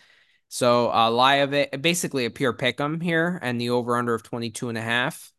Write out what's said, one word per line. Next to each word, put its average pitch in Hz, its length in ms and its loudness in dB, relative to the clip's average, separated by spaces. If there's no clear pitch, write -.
So, 120 420 2
uh, 113 180 4
Lajovic, 139 720 2
basically 165 440 -2
a 117 40 -2
pure 117 240 -2
pick 123 260 -2
'em 151 220 -4
here, 170 400 0
and 123 180 -4
the 120 120 -2
over-under 120 420 0
of 110 80 -2
twenty-two 117 480 -8
and 113 80 -6
a 110 40 -6
half. 120 580 -4